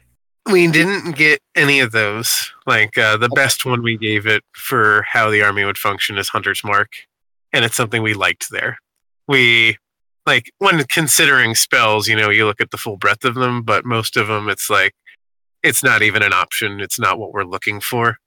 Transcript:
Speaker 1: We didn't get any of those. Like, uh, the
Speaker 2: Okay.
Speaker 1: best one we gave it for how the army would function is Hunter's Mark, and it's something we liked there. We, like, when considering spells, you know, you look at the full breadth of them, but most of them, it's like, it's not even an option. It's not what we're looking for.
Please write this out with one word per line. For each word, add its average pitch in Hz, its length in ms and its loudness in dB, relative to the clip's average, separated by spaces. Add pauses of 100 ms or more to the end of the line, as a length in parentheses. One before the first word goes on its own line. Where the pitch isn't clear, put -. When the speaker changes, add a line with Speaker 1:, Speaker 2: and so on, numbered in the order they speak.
(500)
Speaker 1:
We 175 180 4
didn't 165 500 -2
get 151 220 2 (160)
any 143 260 4
of 117 100 0
those. 110 600 -2 (140)
Like, 110 320 0
uh, 107 200 4
the 113 80 0
Speaker 2:
Okay. 117 100 -2
Speaker 1:
best 135 300 -2
one 123 180 -2
we 113 140 -2
gave 107 280 -2
it 107 180 0 (100)
for 107 560 2
how 113 200 2
the 107 120 2
army 101 240 0
would 98 120 -4
function 101 400 -4
is 98 120 -4
Hunter's 101 340 -4
Mark, 104 260 0 (640)
and 127 120 2
it's 117 100 -4
something 113 260 -2
we 107 120 -2
liked 92 360 -2
there. - 280 -6 (500)
We, 117 500 2 (480)
like, 127 240 0 (100)
when 180 260 2
considering 139 720 2
spells, 107 520 2
you 113 80 0
know, 107 140 2
you 107 160 2
look 107 160 -2
at - 100 -4
the - 60 -12
full 107 180 -8
breadth 101 300 0
of 120 100 -2
them, 123 280 -2
but 107 220 0
most 113 300 -4
of 110 120 0
them, 107 200 -4
it's - 220 -4
like, 98 240 2 (680)
it's 143 200 0
not 113 180 2
even 107 220 0
an 101 100 2
option. 101 460 -2
It's 98 200 -8
not 98 200 0
what 101 140 -12
we're 101 100 -4
looking 95 380 -8
for. 117 460 -2